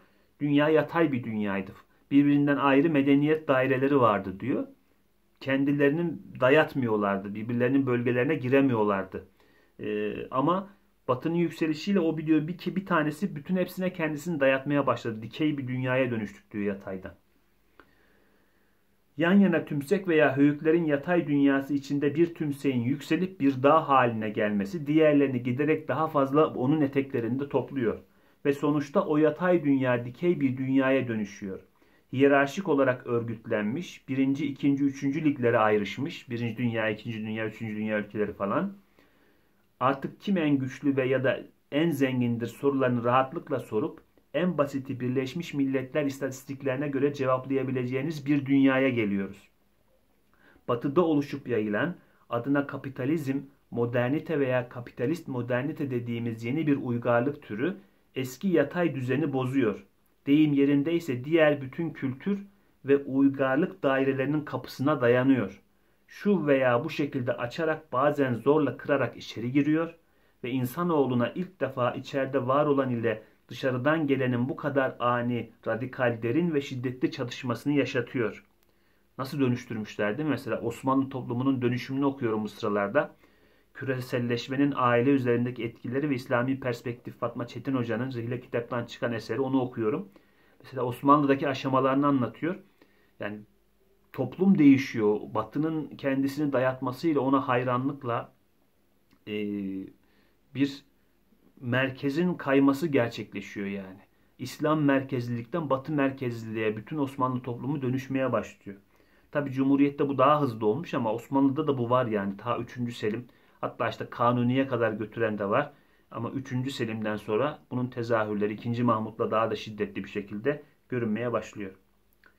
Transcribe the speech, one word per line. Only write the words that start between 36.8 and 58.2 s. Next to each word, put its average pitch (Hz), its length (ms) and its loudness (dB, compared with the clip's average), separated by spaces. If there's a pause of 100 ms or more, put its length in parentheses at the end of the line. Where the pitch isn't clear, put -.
ikinci 107 300 -6
dünya, 110 260 -4
üçüncü 107 300 -8
dünya 107 220 -2
ülkeleri 104 340 -4
falan. 135 440 -4 (1040)
Artık 139 400 -2
kim 196 160 -2
en 147 220 2
güçlü 135 380 -2
ve 131 100 2
ya 131 180 0
da 120 160 0 (320)
en 160 180 2
zengindir 123 560 0
sorularını 127 580 0
rahatlıkla 131 560 0
sorup 123 400 -4 (340)
en 160 240 0
basiti 135 420 -2
Birleşmiş 131 540 -4
Milletler 135 500 -2
istatistiklerine 135 840 -6
göre 139 260 0
cevaplayabileceğiniz 131 1120 -2
bir 143 200 2
dünyaya 135 420 6
geliyoruz. 98 600 -2 (1200)
Batı'da 139 360 2
oluşup 139 440 0
yayılan, 110 480 -2 (340)
adına 139 360 0
kapitalizm, 135 720 -4 (320)
modernite 127 680 -2
veya 127 280 0
kapitalist 131 600 -6
modernite 127 640 -4
dediğimiz 117 540 -6
yeni 147 220 -2
bir 139 100 4
uygarlık 120 640 0
türü, 131 340 -4 (380)
eski 131 340 -6